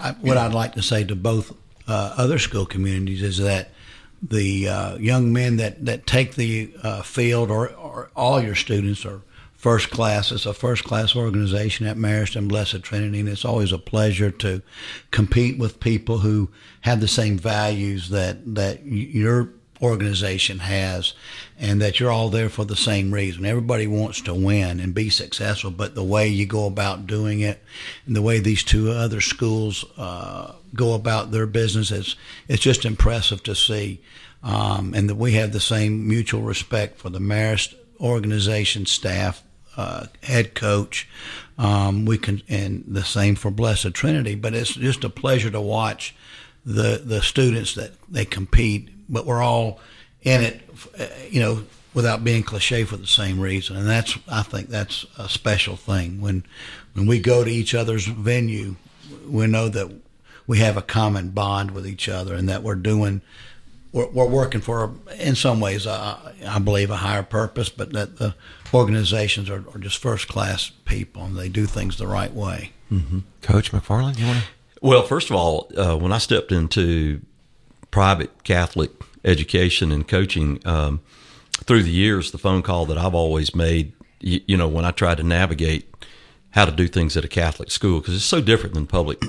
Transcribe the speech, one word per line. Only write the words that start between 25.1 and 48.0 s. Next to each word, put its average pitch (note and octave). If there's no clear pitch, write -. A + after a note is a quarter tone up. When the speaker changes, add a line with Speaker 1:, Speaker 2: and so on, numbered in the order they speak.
Speaker 1:
successful, G#2
but F#2+
the G2+
way G#2
you G2+
go G#2
about G2
doing G#2+
it G#2
and C3
the G#2
way A2+
these G#2
two A2
other A#2
schools, A2
uh, F2+
go A#2
about A2
their A2
business, G#2+
it's, G2
it's B2
just B2+
impressive A2
to G#2
see. G#2
Um, G2+
and G#2
that G#2
we A#2
have A2
the G#2
same G#2+
mutual A2
respect G#2+
for -
the F#2
Marist G#2
organization G#2+
staff, F#2
uh, F2
head A#2
coach. G#2
Um, G2+
we A2
can, G2+
and G2
the G2
same G2+
for G2+
Blessed G#2
Trinity, C3+
but A2
it's A#2
just B2+
a A#2+
pleasure B2
to G#2+
watch G#2+
the, G#2+
the A2
students A#2
that G#2+